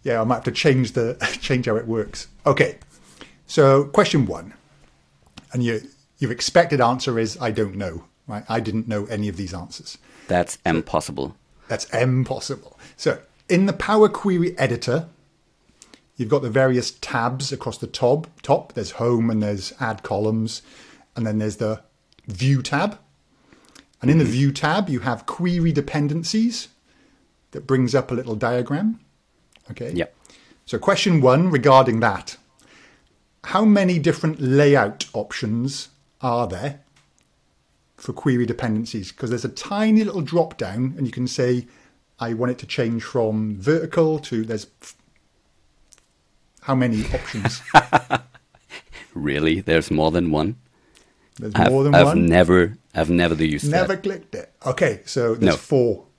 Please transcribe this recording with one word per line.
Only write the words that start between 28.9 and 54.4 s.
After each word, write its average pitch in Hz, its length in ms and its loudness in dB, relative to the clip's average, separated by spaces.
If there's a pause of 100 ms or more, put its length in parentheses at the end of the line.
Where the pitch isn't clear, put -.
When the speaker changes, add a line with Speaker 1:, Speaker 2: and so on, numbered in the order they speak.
Speaker 1:
Okay. - 220 -10
Speaker 2:
Yep. 87 220 -4 (500)
Speaker 1:
So - 140 -6
question 180 400 2
one 135 320 6
regarding 131 480 6
that. 107 380 -2 (1080)
How 208 200 2
many 190 340 4
different 160 400 0
layout 135 720 4
options 117 760 -6 (320)
are 120 260 0
there 98 320 -8 (1160)
for - 160 -12
query 123 320 0
dependencies? 110 680 -6
'Cause - 200 -10
there's 120 140 -4
a 117 40 -6
tiny 214 560 0
little 196 160 -6
drop 165 360 -2
down 120 400 -4
and 139 100 -2
you 110 40 -6
can 127 160 -4
say, 123 400 -2 (520)
"I 117 160 -4
want 123 160 -2
it 120 80 -8
to 110 80 -16
change 117 360 -4
from 107 560 -2
vertical 160 600 0
to," 113 260 -4
there's 110 220 -8 (140)
f-, - 140 -20 (1700)
how 139 140 -2
many 117 280 0 (100)
options? 110 480 -4 (120)
Speaker 2:
<laughs> - 480 4 (920)
Really? 73 460 0
There's 80 320 0
more 78 200 2
than 85 200 0
one? 82 240 0 (840)
Speaker 1:
There's 107 180 -10
Speaker 2:
I've, - 160 6
Speaker 1:
more 135 120 2
than 143 120 2
Speaker 2:
I've 87 120 8
Speaker 1:
one? 85 200 2
Speaker 2:
never, 90 500 4 (180)
I've 80 140 -2
never 85 340 2
used 78 260 -2
Speaker 1:
Never 185 260 0
Speaker 2:
that. 190 80 -14
Speaker 1:
clicked 190 320 -8
it. - 180 -16 (120)